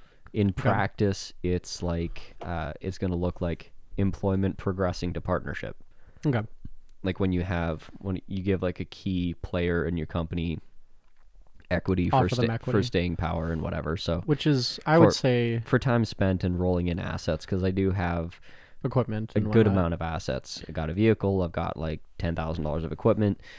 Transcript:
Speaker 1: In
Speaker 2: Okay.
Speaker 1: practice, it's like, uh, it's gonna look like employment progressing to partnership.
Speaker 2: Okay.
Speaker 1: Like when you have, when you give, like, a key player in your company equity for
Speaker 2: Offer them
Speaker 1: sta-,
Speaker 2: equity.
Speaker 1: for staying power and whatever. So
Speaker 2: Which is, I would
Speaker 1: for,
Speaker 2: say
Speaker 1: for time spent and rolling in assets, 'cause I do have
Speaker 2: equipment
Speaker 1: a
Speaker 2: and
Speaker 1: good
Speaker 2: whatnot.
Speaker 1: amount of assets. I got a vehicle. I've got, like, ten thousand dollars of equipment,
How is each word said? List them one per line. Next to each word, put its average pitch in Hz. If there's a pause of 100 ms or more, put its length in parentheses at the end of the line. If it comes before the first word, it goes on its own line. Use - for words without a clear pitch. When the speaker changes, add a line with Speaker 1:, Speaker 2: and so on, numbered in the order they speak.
(320)
Speaker 1:
In 101
Speaker 2:
Okay. -
Speaker 1:
practice, 101 (100)
it's -
like, 85
uh, 80
it's -
gonna 90
look 87
like 85 (240)
employment 95
progressing 92
to -
partnership. - (480)
Speaker 2:
Okay. 120 (600)
Speaker 1:
Like 92
when 95
you 90
have, 85
when 95
you 95
give, 92
like, 90
a 90
key 90
player 87
in 87
your 80
company 85 (1120)
equity 90
for 139
Speaker 2:
Offer 120
them 123
Speaker 1:
sta-, 113
Speaker 2:
equity. 117
Speaker 1:
for 95
staying 87
power 82
and 80
whatever. 80
So 85
Speaker 2:
Which 151
is, 131
I 156
would 120
Speaker 1:
for, 98
Speaker 2:
say 120
Speaker 1:
for -
time 120
spent 95
and 90
rolling 90
in 87
assets, 85
'cause 92
I 92
do 95
have 85 (440)
Speaker 2:
equipment 120
Speaker 1:
a -
Speaker 2:
and 107
Speaker 1:
good 113
Speaker 2:
whatnot. 101
Speaker 1:
amount 87
of 80
assets. 80
I -
got 78
a 82
vehicle. 98
I've 82
got, 85
like, 78 (180)
ten 85
thousand 82
dollars 76
of 80
equipment, 104 (180)